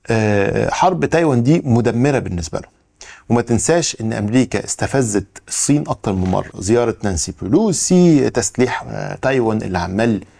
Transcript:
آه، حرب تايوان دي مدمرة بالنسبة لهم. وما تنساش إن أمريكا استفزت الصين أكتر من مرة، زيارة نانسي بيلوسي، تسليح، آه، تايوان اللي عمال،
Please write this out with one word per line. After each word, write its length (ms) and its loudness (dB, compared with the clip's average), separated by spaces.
آه، 600 2
حرب 360 0
تايوان 380 2
دي 220 4
مدمرة 540 2
بالنسبة 400 -6
لهم. 120 -14
وما 120 4
تنساش 600 0
إن 120 -4
أمريكا 500 0
استفزت 600 -2
الصين 400 0
أكتر 260 -4
من 160 0
مرة، 300 -2
زيارة 440 2
نانسي 380 -4
بيلوسي، 880 2
تسليح، 580 -2
آه، 280 -8
تايوان 460 0
اللي 180 -4
عمال، 440 -2